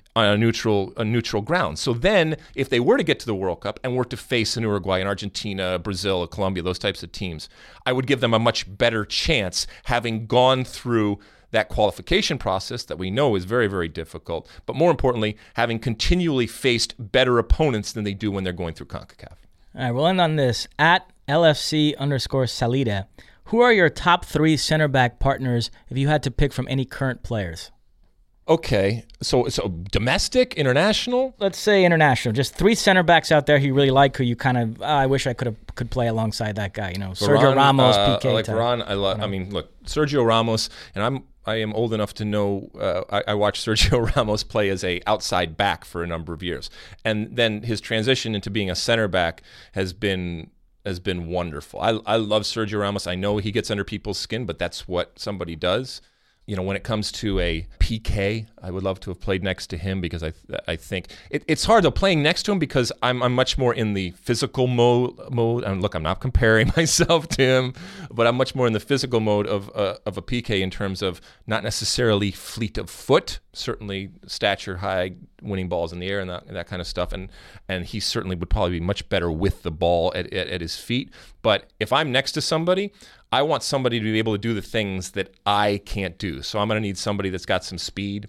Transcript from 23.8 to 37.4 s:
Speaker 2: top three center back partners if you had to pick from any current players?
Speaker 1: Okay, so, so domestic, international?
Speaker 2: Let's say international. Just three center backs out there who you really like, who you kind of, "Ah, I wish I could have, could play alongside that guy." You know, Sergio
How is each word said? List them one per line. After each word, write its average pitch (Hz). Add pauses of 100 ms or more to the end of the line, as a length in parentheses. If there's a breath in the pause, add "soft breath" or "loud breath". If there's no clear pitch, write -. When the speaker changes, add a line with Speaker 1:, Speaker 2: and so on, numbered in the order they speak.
Speaker 2:
top 175
three 156
center 156
back 131
partners 127 (180 soft breath)
if 123
you 135
had 151
to 143
pick 143
from 127
any 135
current 127
players? 92 (800)
Speaker 1:
Okay, 110 (180)
so, 127
so - (240)
domestic, 196
international? 208
Speaker 2:
Let's 196
say 196
international. 151
Just 127
three 214
center 185
backs 160
out 151
there 147
who 139
you 135
really 135
like, 139
who 135
you 120
kind 123
of, 113
"Ah, 147
I 135
wish 135
I 120
could 123
have, 107 (200)
could 120
play 120
alongside 110
that 101
guy." 98
You 90
know, 98
Sergio 123